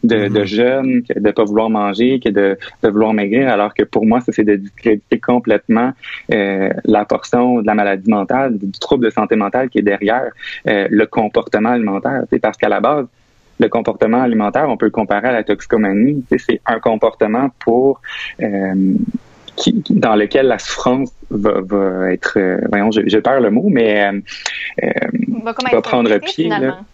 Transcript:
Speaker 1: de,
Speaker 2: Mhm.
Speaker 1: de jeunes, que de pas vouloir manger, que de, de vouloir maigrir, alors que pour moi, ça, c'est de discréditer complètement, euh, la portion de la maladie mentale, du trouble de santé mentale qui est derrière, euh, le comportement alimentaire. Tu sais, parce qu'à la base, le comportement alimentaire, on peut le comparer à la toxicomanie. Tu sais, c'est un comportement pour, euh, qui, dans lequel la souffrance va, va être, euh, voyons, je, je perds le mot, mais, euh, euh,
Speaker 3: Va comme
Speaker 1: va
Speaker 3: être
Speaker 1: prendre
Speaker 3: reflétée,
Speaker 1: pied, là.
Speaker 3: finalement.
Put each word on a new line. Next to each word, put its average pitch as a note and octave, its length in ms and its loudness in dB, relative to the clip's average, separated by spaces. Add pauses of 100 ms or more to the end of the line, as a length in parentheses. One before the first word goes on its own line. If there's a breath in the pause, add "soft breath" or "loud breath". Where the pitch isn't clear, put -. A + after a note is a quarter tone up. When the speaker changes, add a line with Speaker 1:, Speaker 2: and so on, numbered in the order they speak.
Speaker 1:
de, A2+ 120 2 (120)
Speaker 2:
Mhm. G2 60 -4
Speaker 1:
de G#2 120 2
jeunes, B2 580 0
que - 160 -6
de G#2 100 2
pas A2 140 0
vouloir G#2+ 260 0
manger, A2 500 0
que A#2+ 100 -2
de, G2 280 0 (240 loud breath)
de A2 80 2
vouloir A2 240 2
maigrir, G#2+ 360 0
alors G#2 260 0
que - 80 2
pour G#2+ 240 0
moi, A2+ 120 4
ça, - 120 -4
c'est A2+ 120 0
de G#2 120 4
discréditer G#2 640 -2
complètement, A#2+ 720 0 (420 loud breath)
euh, G2 380 0 (140)
la G#2 200 2
portion A#2+ 560 0
de G#2+ 60 0
la G#2+ 80 2
maladie G2+ 340 0
mentale, A2+ 480 0
du G2 220 -6
trouble C3 260 0
de G#2+ 60 2
santé G#2+ 240 0
mentale A#2 340 0
qui - 80 -2
est G#2 60 0
derrière, G#2 480 0 (360 loud breath)
euh, G2+ 220 0
le G#2+ 160 4
comportement A2 640 0
alimentaire. A#2+ 540 -2
Tu - 140 -2
sais, - 20 0
parce G#2+ 180 -2
qu'à G#2+ 100 0
la G2+ 120 0
base, C3+ 260 0 (540)
le A#2 100 2
comportement A#2 540 0
alimentaire, A2+ 460 0
on A2+ 80 0
peut A2+ 100 0
le G2+ 40 2
comparer G#2 360 -2
à B2+ 60 0
la A2 100 0
toxicomanie. A2 880 0
Tu - 80 2
sais, - 100 -10
c'est A#2 160 0
un A2+ 140 -2
comportement A2+ 800 0
pour, B2+ 420 2 (400 loud breath)
euh, G2 320 -2 (840)
qui, - 360 0
dans C3 240 2
lequel A#2 320 2
la A#2 100 2
souffrance - 540 -2 (180)
va, G2+ 320 0
va F#2+ 500 0
être, - 280 -2
euh, F#2 180 0 (120)
voyons, G2+ 200 2
je, G#2+ 160 2
je G#2+ 140 2
perds B2+ 220 2
le G#2+ 100 2
mot, D3+ 180 2
mais, A2 340 2
euh, G2+ 160 -2 (640 loud breath)
euh, - 60 0 (540)
Speaker 3:
Va A3+ 100 -6
comme B3 180 -4
Speaker 1:
va A#2 60 4
Speaker 3:
être G#2+ 60 0
Speaker 1:
prendre A#2 260 0
Speaker 3:
reflétée, G#2+ 240 0
Speaker 1:
pied, E3 160 -2
là. - 60 -2
Speaker 3:
finalement. C3+ 380 -4